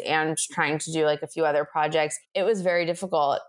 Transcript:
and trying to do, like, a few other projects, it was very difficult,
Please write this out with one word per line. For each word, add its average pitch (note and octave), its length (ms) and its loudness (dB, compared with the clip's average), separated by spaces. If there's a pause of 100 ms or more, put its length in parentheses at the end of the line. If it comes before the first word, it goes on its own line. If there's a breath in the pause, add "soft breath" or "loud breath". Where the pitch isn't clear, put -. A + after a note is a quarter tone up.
and D#3 340 0
trying D3+ 400 -2
to D#3+ 140 -8
do, D#3+ 120 2
like, D3+ 160 2
a D#3 60 -8
few D#3+ 180 -2
other D3 200 2
projects, D#3 540 0 (160)
it G3 80 0
was G3 200 2
very F3 240 2
difficult, E3+ 640 0